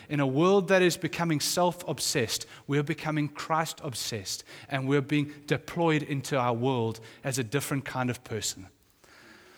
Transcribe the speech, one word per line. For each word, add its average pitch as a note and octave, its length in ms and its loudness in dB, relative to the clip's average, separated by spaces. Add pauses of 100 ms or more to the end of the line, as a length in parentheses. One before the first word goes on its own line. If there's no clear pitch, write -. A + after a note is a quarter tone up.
In D3 100 0
a C#3+ 60 4
world F3 440 4
that F#3 120 8
is F3+ 160 4
becoming E3 420 0
self-obsessed, - 1080 0 (180)
we're C#3+ 160 2
becoming D3+ 460 -2
Christ-obsessed, C#3+ 1160 -4 (240)
and C3+ 200 -2
we're C#3+ 140 4
being C#3+ 300 0 (140)
deployed D#3 560 2
into C#3 380 -2
our B2 140 2
world A#2 480 0 (220)
as B2+ 140 -2
a C3+ 60 0
different C#3 420 -2
kind B2+ 240 -2
of A#2+ 140 -6
person. G2 440 -6 (920)